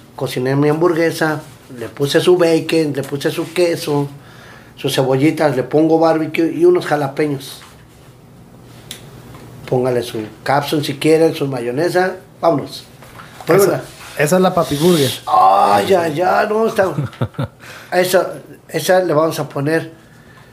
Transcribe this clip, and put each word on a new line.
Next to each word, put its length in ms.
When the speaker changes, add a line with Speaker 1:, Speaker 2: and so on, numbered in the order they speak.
Speaker 1:
cociné 400
mi 120
hamburguesa, 720
le 120
puse 320
su 180
bacon, 560
le 80
puse 300
su 200
queso, 560
sus 180
cebollitas, 600
le 80
pongo 340
barbecue 540
y 120
unos 220
jalapeños. 720
Póngale 340
su 180
capsun 380
si 140
quieren, 380
su 120
mayonesa, 680
vámonos. 440
Pruébela. 380
Speaker 2:
Esa, 80
esa 120
es 60
la 120
Papi 220
Burger. 340
Speaker 1:
Ay, 680
ay, 300
ay, 260
no, 180
está. 200
Speaker 2:
<laughs> 520
Speaker 1:
Esa, 420
esa 320
le 140
vamos 260
a 80
poner 440